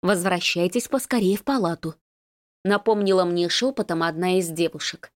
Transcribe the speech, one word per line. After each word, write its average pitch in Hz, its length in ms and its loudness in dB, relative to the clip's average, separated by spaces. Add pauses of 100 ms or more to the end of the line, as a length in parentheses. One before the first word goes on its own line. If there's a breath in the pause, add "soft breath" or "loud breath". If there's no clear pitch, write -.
Возвращайтесь 180 840 0
поскорее 214 500 0
в - 60 -8
палату», 170 520 -2 (680)
напомнила 202 640 2
мне 175 240 0
шёпотом 202 540 -2
одна 175 360 0
из 170 100 -2
девушек. 160 680 -4